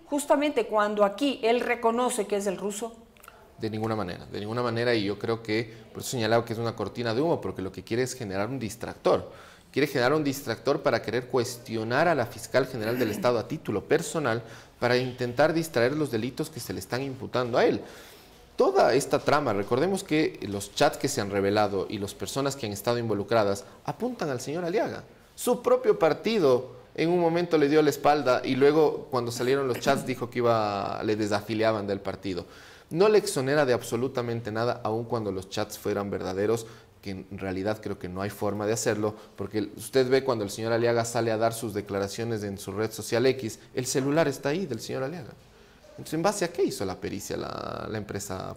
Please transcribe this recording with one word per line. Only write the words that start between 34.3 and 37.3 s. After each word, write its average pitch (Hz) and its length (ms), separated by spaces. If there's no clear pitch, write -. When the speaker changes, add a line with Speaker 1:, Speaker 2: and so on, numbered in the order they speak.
Speaker 2:
nada, 113 320
aun 113 220
cuando 113 260
los 95 180
chats 107 300
fueran 101 300
verdaderos, 98 580
que 98 100
en 95 280